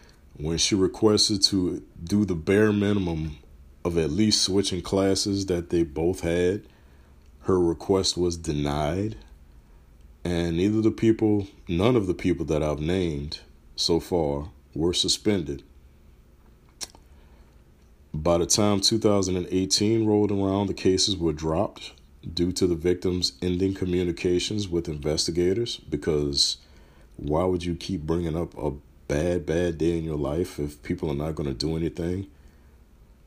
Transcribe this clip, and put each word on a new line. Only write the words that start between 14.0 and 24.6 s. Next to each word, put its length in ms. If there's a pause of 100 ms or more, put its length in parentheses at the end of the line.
were 200
suspended. 720 (2500)
By 260
the 80
time 340
two 180
thousand 380
and 160
eighteen 540
rolled 260
around, 360
the 60
cases 440
were 160
dropped 580 (420)
due 200
to 120
the 100
victims 680
ending 340
communications 920